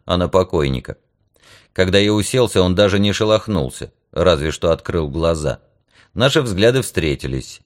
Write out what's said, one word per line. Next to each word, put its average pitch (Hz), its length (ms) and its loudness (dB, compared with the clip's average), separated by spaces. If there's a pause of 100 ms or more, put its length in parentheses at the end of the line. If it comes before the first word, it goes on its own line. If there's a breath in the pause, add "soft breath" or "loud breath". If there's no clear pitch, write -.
а 90 120 -2
на 90 120 0
покойника. 73 680 -2 (760 soft breath)
Когда 92 260 2
я 104 140 4
уселся, 107 480 0
он 90 140 2
даже 101 240 2
не 101 140 2
шелохнулся, 104 800 -2 (200)
разве 78 380 0
что 82 220 -2
открыл 80 360 -4
глаза. 78 520 -2 (520 soft breath)
Наши 135 300 0
взгляды 117 400 2
встретились. 69 840 -6